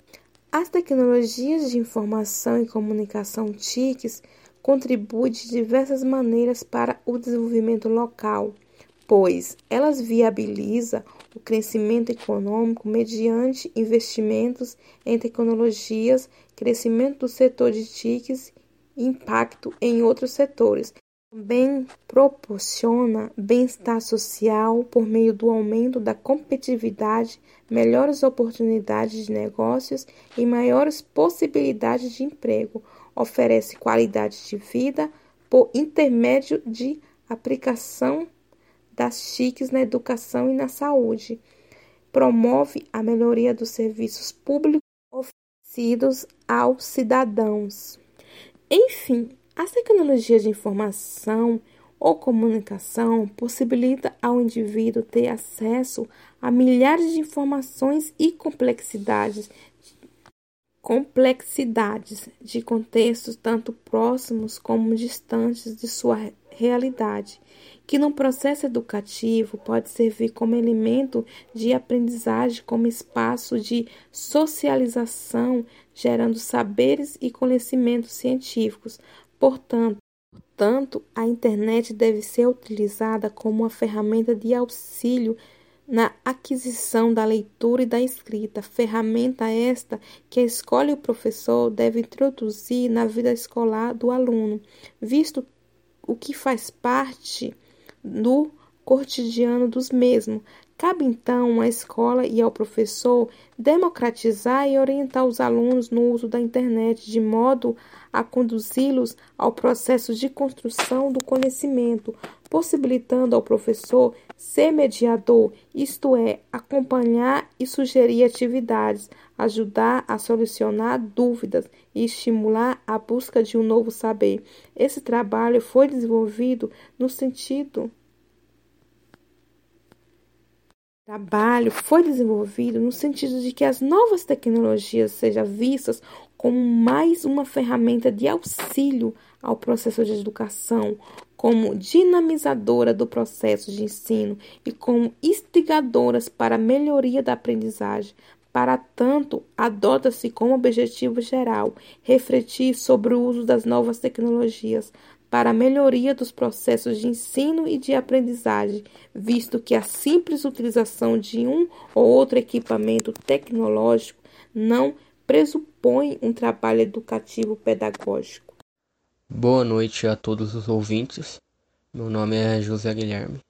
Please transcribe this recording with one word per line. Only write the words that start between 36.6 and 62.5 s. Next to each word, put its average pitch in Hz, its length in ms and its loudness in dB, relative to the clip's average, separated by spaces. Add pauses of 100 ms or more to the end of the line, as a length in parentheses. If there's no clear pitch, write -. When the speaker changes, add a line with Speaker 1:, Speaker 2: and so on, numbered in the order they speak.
Speaker 1:
de 247 360 -8 (280)
aplicação 262 1000 -4 (640)
das - 420 -4
tics 254 380 -4
na 262 80 0
educação 247 680 -2
e 262 60 0
na 262 140 -2
saúde. 233 720 -2 (720)
Promove 254 800 2
a 226 100 -6
melhoria 233 500 2
dos 226 180 -6
serviços 220 600 -6
públicos 302 500 0 (320)
oferecidos 254 1120 -4 (220)
aos 240 380 2
cidadãos. 214 1120 -2 (720)
Enfim, 269 600 2 (260)
as 349 160 -6
tecnologias 277 720 4
de 220 40 2
informação 214 1120 -2 (380)
ou 330 160 4
comunicação 226 1120 -2
possibilita 247 960 -2
ao 247 180 2
indivíduo 226 640 -2
ter 240 240 0
acesso 233 800 -4 (340)
a - 80 -4
milhares 254 640 4
de 330 60 -2
informações 285 1000 -4
e 320 140 2
complexidades, 214 1200 -4 (1300)
complexidades 233 1500 -2 (120)
de 233 220 -10